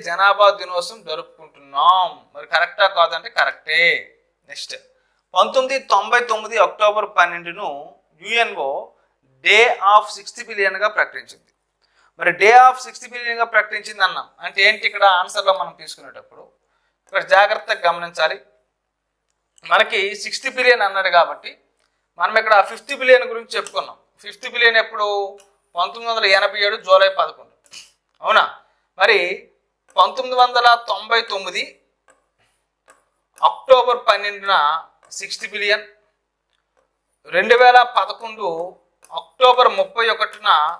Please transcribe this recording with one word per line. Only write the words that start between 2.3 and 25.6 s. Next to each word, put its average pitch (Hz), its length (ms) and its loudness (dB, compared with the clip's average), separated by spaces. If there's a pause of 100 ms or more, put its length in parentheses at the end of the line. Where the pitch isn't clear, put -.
మరి 151 200 -16
కరెక్టా 175 340 0 (100)
కాదంటే 165 400 -2
కరెక్టే. 156 440 -2 (680)
నెక్స్ట్, - 260 -16 (600)
పంతొమ్మిది 262 400 0 (180)
తొంభై 220 260 0 (120)
తొమ్మిది 214 240 -8 (100)
అక్టోబర్ 208 500 -2
పన్నెండును 170 540 -4 (540)
యుఎన్ఓ 208 440 -4 (760)
day 208 180 4 (260)
of 214 140 4 (100)
sixth - 320 -18
billion-గా 202 480 -2
ప్రకటించింది. - 560 -8 (680)
మరి 170 120 -2 (100)
day 214 140 4 (140)
of 254 160 0
sixth 240 280 -20
billion-గా 233 400 -4
ప్రకటించింది 208 540 -4
అన్నాం 156 200 -6 (180)
అంటే 185 140 -10 (100)
ఏంటి? 214 200 -2
ఇక్కడ 208 160 -2 (140)
ఆన్సర్లో 190 420 -2
మనం 170 200 -8
తీసుకునేటప్పుడు 143 640 -20 (640)
ఇక్కడ 190 160 -4 (120)
జాగ్రత్తగా 208 520 2
గమనించాలి. 170 520 -2 (1300)
మనకి 208 280 0 (220)
సిక్స్త్ 220 340 -10
బిలియన్ 247 300 2
అన్నాడు 190 320 -2
కాబట్టి 156 340 -2 (640)
మనం 190 220 -4
ఇక్కడ 214 160 2 (140)
ఫిఫ్త్ 226 220 -14 (100)
బిలియన్ 254 300 4
గురించి 226 240 -14
చెప్పుకున్నాం. 190 400 -10 (280)
ఫిఫ్త్ 208 300 -16
బిలియన్ 233 300 2
ఎప్పుడు? 220 220 -6 (680)